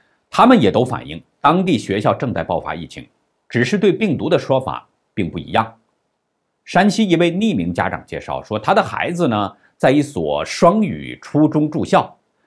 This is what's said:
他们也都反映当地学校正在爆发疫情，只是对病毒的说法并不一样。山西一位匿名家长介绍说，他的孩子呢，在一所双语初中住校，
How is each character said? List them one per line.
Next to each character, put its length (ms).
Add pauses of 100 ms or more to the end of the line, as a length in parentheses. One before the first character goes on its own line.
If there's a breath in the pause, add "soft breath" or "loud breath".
(300)
他 160
们 140
也 100
都 140
反 220
映 140 (200)
当 240
地 120
学 240
校 140
正 180
在 120
爆 160
发 140
疫 120
情， 200 (420)
只 160
是 120
对 160
病 240
毒 120
的 100
说 220
法 260 (260)
并 180
不 80
一 120
样。 280 (880)
山 240
西 200
一 80
位 160
匿 240
名 180
家 140
长 180
介 140
绍 220
说， 160
他 140
的 100
孩 280
子 160
呢， 300 (200 soft breath)
在 140
一 100
所 440
双 380
语 380
初 280
中 200
住 160
校， 320 (300)